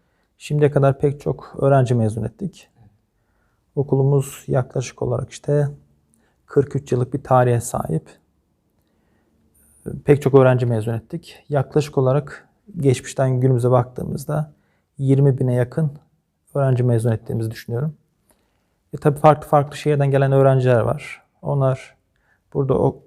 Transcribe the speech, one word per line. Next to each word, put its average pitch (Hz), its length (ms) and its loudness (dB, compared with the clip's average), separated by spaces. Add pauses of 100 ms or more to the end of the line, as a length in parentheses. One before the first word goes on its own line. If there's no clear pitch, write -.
(380)
Şimdiye 147 320 0
kadar 135 280 2
pek 143 220 -2
çok - 380 -8
öğrenci 135 360 2
mezun 110 300 -2
ettik. - 460 -12 (1040)
Okulumuz 139 720 0
yaklaşık 131 560 -4
olarak - 280 -4
işte 147 380 -2 (800)
kırk 139 300 -2
üç - 160 -6
yıllık 123 220 -2
bir 139 80 -6
tarihe 123 380 2
sahip. - 480 -6 (2000)
Pek 143 180 4
çok 131 120 2
öğrenci 127 320 6
mezun 113 260 -2
ettik. - 560 -12
Yaklaşık 143 500 -2
olarak 139 500 -2 (300)
geçmişten 131 600 -2
günümüze 127 300 2
baktığımızda 139 800 -4 (460)
yirmi 135 400 2
bine 127 160 -2
yakın 127 360 -2 (640)
öğrenci 131 280 0
mezun 117 300 0
ettiğimizi 113 380 -6
düşünüyorum. 131 440 -8 (1000)
E, - 40 -12
tabii 147 220 0
farklı 151 300 4
farklı 143 280 0
şehirden 143 340 -2
gelen 139 220 2
öğrenciler 131 480 4
var. - 420 -6 (200)
Onlar 135 540 -4 (580)
burada 135 240 0
o-, - 280 -2